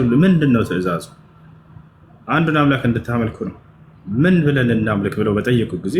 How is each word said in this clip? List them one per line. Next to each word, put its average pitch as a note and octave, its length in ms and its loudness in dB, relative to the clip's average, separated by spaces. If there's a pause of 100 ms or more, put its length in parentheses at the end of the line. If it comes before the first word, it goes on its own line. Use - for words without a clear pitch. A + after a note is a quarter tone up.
(120)
ምንድን D#3 380 4
ነው? A#2 140 4
ትእዛዙ F2+ 400 -4 (1200)
አንዱን D#3 280 0
አምላክ C#3 280 0
እንድታመልኩ A#2 600 -2
ነው። F#2 120 -10 (580)
"ምን F3 280 2
ብለን C#3 280 2
እናምልክ?" G#2+ 460 -2
ብለው G#2+ 180 0
በጠየቁ A2 440 0
ጊዜ G2 220 -6